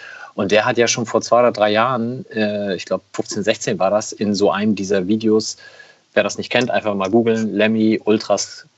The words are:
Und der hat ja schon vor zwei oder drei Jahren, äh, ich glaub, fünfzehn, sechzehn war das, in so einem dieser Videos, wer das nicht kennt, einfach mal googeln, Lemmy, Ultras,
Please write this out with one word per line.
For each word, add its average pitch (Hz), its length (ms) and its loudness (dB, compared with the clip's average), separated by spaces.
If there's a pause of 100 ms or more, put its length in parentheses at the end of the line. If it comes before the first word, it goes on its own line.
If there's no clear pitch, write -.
(340)
Und 98 180 -2
der 107 140 4
hat 123 100 0
ja 117 100 4
schon 113 200 -2
vor 113 160 0
zwei 120 180 4
oder 120 100 6
drei 104 200 2
Jahren, 120 560 -2
äh, 104 480 -2
ich 85 100 -8
glaub, 95 160 -4 (140)
fünfzehn, - 280 -6
sechzehn 101 360 -2
war 92 100 2
das, 104 240 0
in 104 220 -2
so 98 160 2
einem 104 240 0
dieser 95 340 -2
Videos, 110 480 0 (560)
wer 104 100 2
das 101 140 -2
nicht 104 140 -8
kennt, 120 200 0
einfach 104 240 -2
mal 95 140 -2
googeln, 113 460 2
Lemmy, 110 500 2
Ultras, - 640 0 (120)